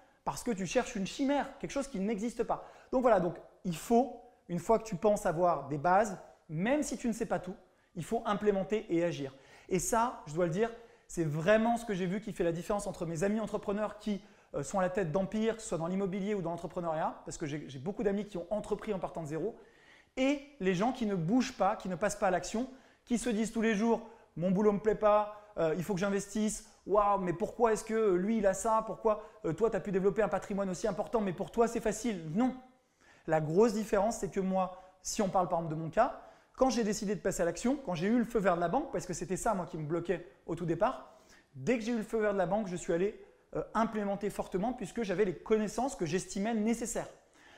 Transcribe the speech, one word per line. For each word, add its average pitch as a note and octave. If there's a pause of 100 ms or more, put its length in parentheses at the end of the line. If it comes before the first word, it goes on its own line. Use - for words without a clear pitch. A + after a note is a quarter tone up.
(260)
parce -
que B3
tu F#3+
cherches A3+
une F#3+
chimère, C#4
quelque F3
chose C4+
qui F#3+
n'existe G#3+
pas. » E3+ (260)
Donc C4
voilà, A3
donc E3+ (280)
il F3
faut, A#3+ (300)
une F3
fois A3+
que A3
tu G3
penses G#3
avoir E3
des D3+
bases, F#3 (320)
même A3
si B3
tu -
ne A3+
sais A3+
pas F3+
tout, F#3 (400)
il E3+
faut A3+
implémenter G#3
et E3+
agir. C#3+ (360)
Et F#3
ça, A#3
je D3
dois F3+
le E3
dire, G#3+ (380)
c'est -
vraiment G#3+
ce A#3
que G#3
j'ai F3+
vu F3+
qui G3
fait F#3+
la E3+
différence F3
entre F3+
mes E3
amis G#3
entrepreneurs G#3
qui, G3+ (300)
euh, D3
sont C#3+
à F#3
la F#3
tête F3+
d'empire, G#3+
que A3
ce -
soit F3
dans E3
l'immobilier G3
ou F#3+
dans E3
l'entrepreneuriat, E3+ (100)
parce D#3+
que E3
j'ai, D3+
j'ai C#3
beaucoup G3+
d'amis G3+
qui F#3+
ont E3+
entrepris G#3
en F#3
partant E3
de D3+
zéro, D#3+ (600)
et C4+ (180)
les F#3
gens G#3+
qui A3+
ne G3
bougent F#3+
pas, G3+
qui G3+
ne F#3
passent G3
pas G#3
à F#3
l'action, G#3+ (340)
qui A#3+
se B3
disent A3
tous A3+
les A3+
jours, « A3 (300)
Mon F3
boulot G#3
me G3+
plaît G#3+
pas, G#3 (160)
euh, D#3+
il F3
faut G3+
que E3
j'investisse, G3+ (160)
waouh, G3+
mais F3+
pourquoi A3
est-ce G#3+
que A3
lui G3
il G3+
a F#3+
ça, A3
pourquoi, G#3+ (220)
euh, E3
toi G#3+
t'as G3+
pu G#3
développer F#3+
un G3
patrimoine G3
aussi F#3
important, G#3
mais G3
pour F3+
toi A3+
c'est A3+
facile ? » G3+
Non. B3 (720)
La D#3+
grosse F#3
différence, G#3+
c'est G3
que -
moi, F#3+ (220)
si -
on F#3+
parle F3+
par F3
exemple D#3+
de D#3
mon E3
cas, A#3 (340)
quand C4
j'ai A3+
décidé G#3
de F3
passer F#3
à -
l'action, A#3
quand F3+
j'ai E3+
eu A#3
le A#3
feu A3+
vert F3+
de F3
la E3+
banque, E3+
parce F3+
que F#3
c'était F3+
ça A3+
moi F3+
qui E3+
me D#3
bloquait E3+ (220)
au E3+
tout E3+
départ, F#3 (340)
dès C#3
que A3
j'ai A3+
eu A#3+
le G#3+
feu A3+
vert G#3
de G3
la F3+
banque, G#3
je F3+
suis F3
allé, F#3 (320)
euh, D3+ (120)
implémenter G#3
fortement G3+
puisque A#3
j'avais F#3+
les F3+
connaissances A3
que E3+
j'estimais F#3+
nécessaires. A3 (480)